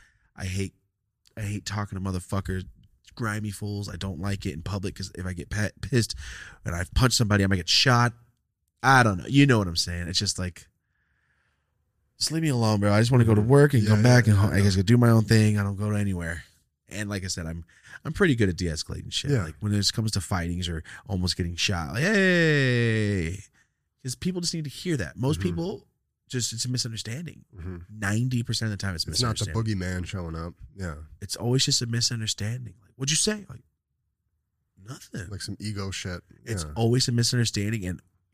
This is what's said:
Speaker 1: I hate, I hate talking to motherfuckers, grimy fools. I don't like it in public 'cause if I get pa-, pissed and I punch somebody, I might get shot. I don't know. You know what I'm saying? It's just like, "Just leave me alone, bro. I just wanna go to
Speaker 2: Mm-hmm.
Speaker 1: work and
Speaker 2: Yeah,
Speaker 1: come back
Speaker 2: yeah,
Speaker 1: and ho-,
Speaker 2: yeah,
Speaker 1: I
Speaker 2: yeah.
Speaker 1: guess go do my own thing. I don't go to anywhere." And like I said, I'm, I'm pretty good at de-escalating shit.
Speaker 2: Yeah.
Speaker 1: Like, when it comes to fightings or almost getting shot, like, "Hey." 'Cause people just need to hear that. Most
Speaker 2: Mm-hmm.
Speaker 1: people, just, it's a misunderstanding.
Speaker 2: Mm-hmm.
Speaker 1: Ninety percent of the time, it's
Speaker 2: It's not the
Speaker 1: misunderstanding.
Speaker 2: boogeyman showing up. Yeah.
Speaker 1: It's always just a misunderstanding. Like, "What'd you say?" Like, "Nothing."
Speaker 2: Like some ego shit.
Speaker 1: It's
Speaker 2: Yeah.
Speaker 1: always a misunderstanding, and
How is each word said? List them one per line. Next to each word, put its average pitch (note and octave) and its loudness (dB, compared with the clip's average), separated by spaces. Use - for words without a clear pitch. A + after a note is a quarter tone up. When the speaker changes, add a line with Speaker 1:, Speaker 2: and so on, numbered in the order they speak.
Speaker 1:
I - -10
hate, F#2+ -4
I A2 -14
hate G2+ -6
talking G2+ -6
to F#2 -6
motherfuckers, F#2 -4
grimy G#2+ -6
fools. G2+ -8
I F#2+ -10
don't F2+ -8
like G2 -4
it F#2+ -4
in D2+ -10
public F#2+ -6
'cause - -10
if F#2 -10
I F#2 -6
get E2+ -10
pa-, G#2+ -4
pissed A2+ 0
and - -4
I F2 -4
punch B2 4
somebody, G#2 2
I G2 4
might F#2+ 2
get F2 -4
shot. A#2+ 4
I C3 8
don't G#2 4
know. A#1+ -10
You C#3 6
know B2+ 6
what G2 2
I'm E2+ -6
saying? F2 -4
It's F2 -4
just - -2
like, F2+ -6
"Just - -4
leave D#3+ -2
me E3 0
alone, A2 2
bro. G2+ 2
I G#2 6
just A#2 2
wanna B2 6
go A2 6
to G#2 6
Speaker 2:
Mm-hmm. A2+ 2
Speaker 1:
work C#3+ 8
and A2+ 6
Speaker 2:
Yeah, G#2 2
Speaker 1:
come G#2+ 6
back B2 8
Speaker 2:
yeah, G#2+ 8
Speaker 1:
and G2+ 6
ho-, G#2 4
Speaker 2:
yeah, C#2+ 0
Speaker 1:
I - 0
Speaker 2:
yeah. G2+ 6
Speaker 1:
guess G2 4
go G2 4
do G#2+ 6
my A#2+ 6
own A2+ 6
thing. G#2+ 6
I G#2 0
don't G2 -2
go G#2 -2
to G#2+ 0
anywhere." F2 -4
And G2+ -8
like G2+ -6
I F#2+ -8
said, F2 -6
I'm, E2 -10
I'm - -6
pretty E3 2
good A2 4
at F2 -2
de-escalating E2+ -6
shit. - -4
Speaker 2:
Yeah. A2 2
Speaker 1:
Like, D#2+ -8
when G#2 -2
it G2+ 2
comes A2 -2
to G2 -2
fightings F2 -4
or E2 -6
almost F#2 -2
getting E2+ -4
shot, E2+ -4
like, A#2+ -2
"Hey." B2+ 2
'Cause B2+ -8
people F3+ -4
just E3+ -4
need D#3+ -6
to C#3+ -10
hear E3+ -4
that. E2 -8
Most B2+ -2
Speaker 2:
Mm-hmm. F#2 -2
Speaker 1:
people, E3+ -6
just, B2 -6
it's A2+ -6
a - -4
misunderstanding. A#2+ -8
Speaker 2:
Mm-hmm. F2 -10
Speaker 1:
Ninety A#2 0
percent A2+ -4
of G2+ -6
the - -10
time, G2 -4
it's E2 -4
Speaker 2:
It's - -2
not A2+ -2
the - -2
Speaker 1:
misunderstanding. F#2 -4
Speaker 2:
boogeyman E2+ -8
showing E2+ -8
up. E2 -8
Yeah. F#2 -8
Speaker 1:
It's - -10
always B2 0
just C3+ 0
a B2 -4
misunderstanding. A#2 -4
Like, - -20
"What'd C#3 -4
you D#3+ 0
say?" G#3 -2
Like, - -18
"Nothing." - -12
Speaker 2:
Like G2+ -10
some G2 -8
ego G2+ -6
shit. F2+ -8
Speaker 1:
It's G2+ -6
Speaker 2:
Yeah. D2+ -10
Speaker 1:
always A#2 2
a B2+ -2
misunderstanding, A2 0
and F2+ -6